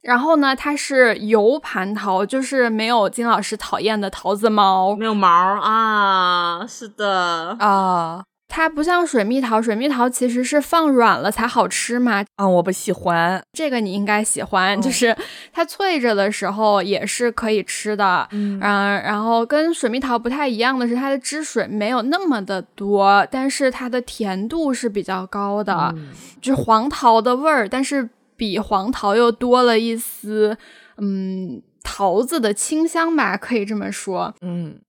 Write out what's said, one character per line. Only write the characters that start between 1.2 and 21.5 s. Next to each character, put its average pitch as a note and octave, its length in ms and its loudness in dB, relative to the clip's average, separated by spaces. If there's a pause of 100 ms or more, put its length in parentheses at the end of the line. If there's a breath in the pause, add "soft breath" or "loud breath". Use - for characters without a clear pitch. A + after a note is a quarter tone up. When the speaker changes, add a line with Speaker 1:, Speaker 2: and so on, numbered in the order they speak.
Speaker 1:
蟠 G3 340 -6
桃， G3+ 300 -2
就 C4 160 -4
是 B3+ 280 0
没 A3 180 -2
有 A3 220 2
金 A#3 160 -6
老 G#3+ 160 2
师 G#3+ 140 -6
讨 - 240 -6
厌 G#3+ 220 0
的 G3 80 -4
桃 G3 260 -4
子 G#3+ 140 2
毛。 G3 480 4
Speaker 2:
没 A3 80 -4
有 A3 80 0
毛 G3 160 4
啊， F#3+ 1400 2
是 A3+ 220 -14
的。 F#3 680 -2
Speaker 3:
啊。 F#3 640 2 (280)
Speaker 1:
它 D#4+ 200 0
不 D4+ 140 -4
像 F4 240 2
水 A#3+ 160 0
蜜 A#3+ 160 0
桃， A3+ 220 0
水 A3+ 120 0
蜜 A#3 140 -2
桃 B3+ 220 2
其 B3+ 180 -2
实 B3 160 0
是 D4 160 2
放 D#4+ 300 0
软 A#3 280 4
了 E3 140 -2
才 A3+ 160 -2
好 A#3 200 2
吃 A#3 300 -4
嘛。 A#3 240 2 (140)
Speaker 3:
啊， G3 100 -2
我 F3+ 160 4
不 F3 80 0
喜 F#3 220 -4
欢。 F3 500 0 (120)
Speaker 1:
这 D#4 160 -2
个 B3 100 0
你 G3 140 -2
应 G3+ 100 -2
该 G#3 180 2
喜 - 220 -2
欢， G3 340 2
Speaker 3:
嗯。 A3+ 40 0
Speaker 1:
就 C4+ 100 0
是 A#3 240 2 (380 loud breath)
它 E4+ 100 0
脆 F#4 340 -2
着 A#3+ 160 2
的 G3 160 2
时 G3+ 220 -4
候 G#3 320 2
也 G3 220 -2
是 A#3+ 260 -2
可 A#3 180 -4
以 G#3 140 2
吃 - 320 -6
的。 F#3 360 0
Speaker 3:
嗯。 G3+ 300 -4
Speaker 1:
嗯， G3+ 400 0
然 G#3 220 -4
后 A#3 220 2
跟 D#4 280 0
水 C4+ 160 -2
蜜 B3 120 -2
桃 B3 180 -2
不 A#3 100 -4
太 C#4+ 160 -2
一 A#3+ 120 -2
样 B3+ 200 0
的 B3 80 -2
是， A#3 80 0
它 C4 160 -2
的 C#4 80 0
汁 C#4+ 240 -6
水 A#3+ 240 -4